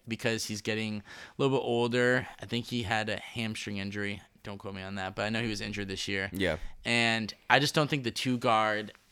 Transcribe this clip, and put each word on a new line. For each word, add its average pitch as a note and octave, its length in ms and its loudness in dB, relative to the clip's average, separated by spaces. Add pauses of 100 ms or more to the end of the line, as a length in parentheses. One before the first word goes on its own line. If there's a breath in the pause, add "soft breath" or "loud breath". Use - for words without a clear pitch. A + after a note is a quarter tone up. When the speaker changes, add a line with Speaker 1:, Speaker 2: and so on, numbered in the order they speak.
Speaker 1:
because A2+ 380 0
he's G#2 180 -4
getting A2 360 -2
a G#2 40 -10 (400 loud breath)
little C3+ 160 4
bit - 60 0
older. B2 640 4 (120)
I G2+ 60 -10
think A#2 200 -2
he A#2+ 180 -2
had A2 240 0
a G#2 80 -2
hamstring G#2+ 600 -6
injury. G2+ 440 -6 (220)
Don't G2+ 140 -10
quote G2 160 -10
me F#2+ 80 -8
on F#2+ 120 -8
that, F#2+ 220 -6
but G#2 60 -2
I G#2 80 0
know A2+ 120 0
he A#2 80 0
was G#2+ 100 -4
injured G#2 280 -6
this G2 180 -6
year. G2 260 -2
Speaker 2:
Yeah. F2+ 260 2 (260 loud breath)
Speaker 1:
And A#2 500 2 (160)
I B2 80 10
just C#3+ 160 2
don't D3+ 160 4
think C#3+ 140 0
the A#2 80 -2
two B2+ 260 0
guard, G#2+ 540 2 (200)